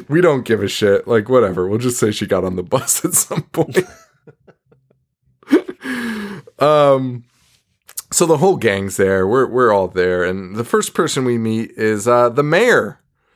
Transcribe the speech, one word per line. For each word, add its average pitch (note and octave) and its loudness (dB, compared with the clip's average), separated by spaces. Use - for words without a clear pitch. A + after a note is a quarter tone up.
we D#3 2
don't C#3+ 2
give G#2 0
a G2+ -2
shit. G2 0
Like, G#2+ 2
whatever. F#2+ 2
We'll G#2+ -2
just A#2+ -2
say G#2+ 0
she G#2+ -6
got F#2 0
on F#2 -4
the F2+ -4
bus - -2
<laughs> - -
at F#3 -4
some - -2
point. - -2
<laughs> C#4+ 4
Um, C#3 2
so - 2
the D#3+ 4
whole E3+ 2
gang's G2 -2
there. F#2+ 2
We're, B2 2
we're A#2+ 2
all F#2+ 2
there. F2+ 0
And F#2 -6
the A2+ -6
first G#3+ -2
person C#3+ -2
we A#2+ 0
meet A2+ -4
is, G#2+ -2
uh, A#2+ 4
the B2+ -2
mayor. D#3+ 0